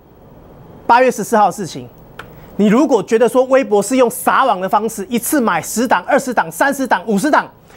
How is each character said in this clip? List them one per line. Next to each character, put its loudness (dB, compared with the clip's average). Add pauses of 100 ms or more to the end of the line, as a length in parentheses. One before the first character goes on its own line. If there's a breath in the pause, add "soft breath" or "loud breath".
(880)
八 6
月 4
十 -4
四 0
号 4
的 0
事 -10
情， -14 (680 loud breath)
你 2
如 4
果 2
觉 0
得 4
说 2
微 2
博 0
是 -4
用 4
撒 0
网 0
的 -4
方 0
式， -10
一 -2
次 -2
买 -2
十 -4
档、 0
二 2
十 -6
档、 -2
三 0
十 -4
档、 0
五 0
十 0
档， 0 (260 loud breath)